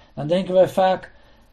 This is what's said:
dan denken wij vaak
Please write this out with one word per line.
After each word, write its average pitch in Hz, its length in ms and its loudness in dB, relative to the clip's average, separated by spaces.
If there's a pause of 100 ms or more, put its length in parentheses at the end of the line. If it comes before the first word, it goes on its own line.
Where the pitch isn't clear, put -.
(140)
dan 143 140 -12
denken 180 260 -2
wij 185 160 4
vaak 185 440 -2 (400)